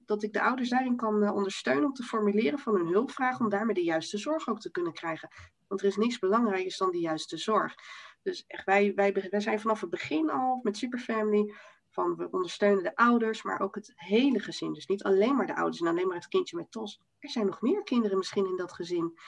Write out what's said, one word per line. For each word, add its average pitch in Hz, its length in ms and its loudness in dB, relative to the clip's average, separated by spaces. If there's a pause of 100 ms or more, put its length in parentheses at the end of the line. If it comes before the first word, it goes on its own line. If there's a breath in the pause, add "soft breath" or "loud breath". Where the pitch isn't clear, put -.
dat 208 180 -2
ik 208 100 -4
de - 80 0
ouders 240 280 0
daarin 247 260 2
kan, 214 280 2
eh, 208 120 2
ondersteunen 247 500 0
om 277 80 0
te 240 100 -10
formuleren 220 560 2
van 214 160 0
hun 170 120 2
hulpvraag, 254 520 0
om 226 100 2
daarmee 208 260 0
de 175 80 0
juiste 165 340 -2
zorg 302 300 -2
ook 220 120 -2
te - 120 -10
kunnen 175 220 -4
krijgen. - 360 -8 (380 loud breath)
Want 196 140 -4
er 202 60 2
is 196 80 0
niks 233 240 0
belangrijkers 190 580 2
dan 190 140 0
de 175 80 -2
juiste 160 380 -4
zorg. 202 380 0 (460 loud breath)
Dus - 260 -6
echt, - 180 -14
wij, 202 300 6
wij, 196 340 2
wij 208 100 0
zijn 214 200 0
vanaf 214 220 0
het 175 80 -4
begin 302 400 0
al 254 340 0
met 214 140 0
Superfamily 214 760 0 (360 loud breath)
van, 175 260 -2
we 175 160 -6
ondersteunen 185 520 2
de - 120 -4
ouders, 226 480 4
maar 196 160 -4
ook 196 160 -2
het - 200 -12
hele 220 440 2
gezin. 160 340 -6
Dus 151 120 -14
niet 202 180 -2
alleen 202 320 4
maar 196 120 2
de 160 80 -4
ouders 165 260 -2
en 170 60 0
alleen 175 200 0
maar 180 80 -2
het 170 120 -12
kindje 190 300 -2
met - 140 -10
tos. 220 300 -10 (180)
Er 285 100 -14
zijn 214 160 -2
nog 180 160 -2
meer 359 220 2
kinderen 214 340 0
misschien 196 300 -2
in 185 100 -4
dat 175 160 -6
gezin. 170 540 -4